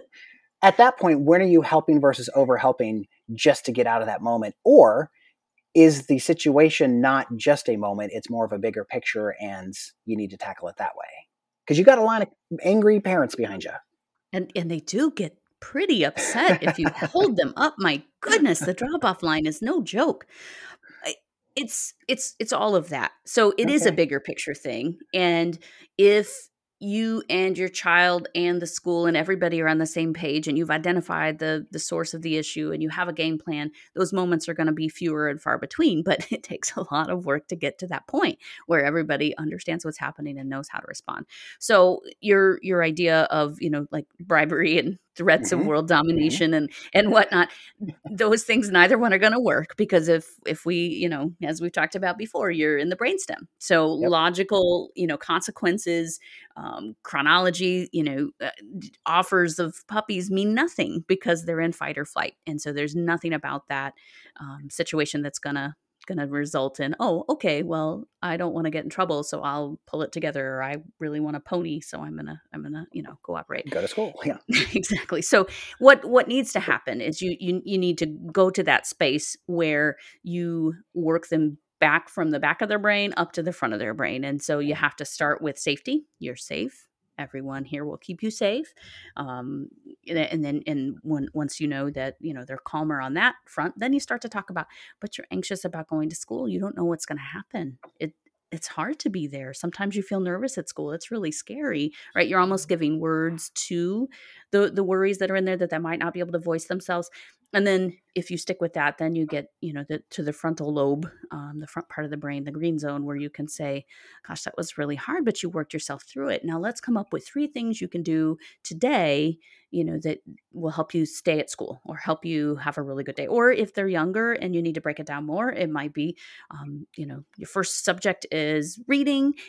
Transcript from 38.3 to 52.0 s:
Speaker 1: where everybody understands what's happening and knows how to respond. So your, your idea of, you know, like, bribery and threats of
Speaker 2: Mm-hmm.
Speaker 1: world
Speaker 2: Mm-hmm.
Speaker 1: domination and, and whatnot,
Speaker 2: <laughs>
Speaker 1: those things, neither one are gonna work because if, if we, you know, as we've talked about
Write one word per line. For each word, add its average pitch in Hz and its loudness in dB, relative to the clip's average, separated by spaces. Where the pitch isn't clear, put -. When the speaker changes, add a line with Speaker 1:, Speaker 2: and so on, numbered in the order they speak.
Speaker 1:
where 160 4
everybody 151 0
understands 160 -6
what's 156 -8
happening 143 -8
and 135 -10
knows 135 -6
how - -10
to - -14
respond. - -10
So 185 6
your, 196 6
your 180 2
idea 160 4
of, 151 0
you 170 -2
know, 147 -2
like, 147 -6
bribery 160 2
and 165 0
threats 160 4
of 180 2
Speaker 2:
Mm-hmm. 156 2
Speaker 1:
world 151 2
Speaker 2:
Mm-hmm. 160 4
Speaker 1:
domination 160 2
and, 147 0
and 208 4
whatnot, 202 6
Speaker 2:
<laughs> 180 -12
Speaker 1:
those 220 2
things, 220 0
neither 185 8
one 226 2
are 190 6
gonna 220 4
work 160 0
because 175 4
if, 165 2
if - -4
we, 175 0
you 170 -2
know, 156 -4
as 160 -4
we've 175 -4
talked 160 -2
about 185 -2